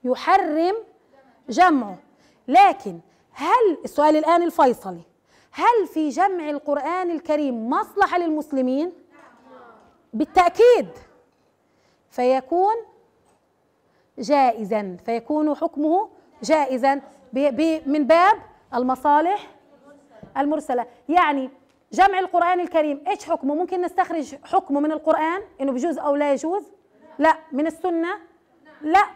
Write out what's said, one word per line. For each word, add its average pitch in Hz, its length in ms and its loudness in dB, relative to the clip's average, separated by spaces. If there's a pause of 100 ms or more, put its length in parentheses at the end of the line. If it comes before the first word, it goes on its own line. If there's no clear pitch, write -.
يحرم 330 680 0 (760)
جمعه. 247 500 2 (500)
لكن 294 500 4 (340)
هل، 381 520 2
السؤال 302 320 2
الآن 330 260 2
الفيصلي، 208 600 0 (500)
هل 403 420 2
في 311 140 -2
جمع 330 420 -2
القرآن 294 600 -4
الكريم 285 600 -4
مصلحة 381 480 0
للمسلمين؟ 302 760 -4 (1200)
بالتأكيد، 349 760 4 (1200)
فيكون 262 640 0 (1400)
جائزًا، 220 800 0 (100)
فيكون 294 500 -2
حكمه 330 520 -2 (340)
جائزًا 269 520 0 (380)
ب-، 269 240 -2
ب-، 311 320 -2
من 294 180 0
باب 359 320 4 (360)
المصالح 294 800 0 (840)
المرسلة. 277 500 -4 (220)
يعني 294 420 0 (420)
جمع 381 260 4
القرآن 359 420 0
الكريم 302 480 -2
إيش 403 160 -6
حكمه؟ 302 300 -4
ممكن 359 260 -4
نستخرج 349 540 -4 (100)
حكمه 285 360 -2
من 302 120 -2
القرآن 311 500 -2 (180)
إنه 269 120 -4
بيجوز 262 260 -4
أو 285 180 -2
لا 285 160 0
يجوز؟ 320 300 -4 (560)
لا. 311 200 2 (140)
من 294 140 -2
السنة؟ 339 520 -4 (640)
لا، 359 340 2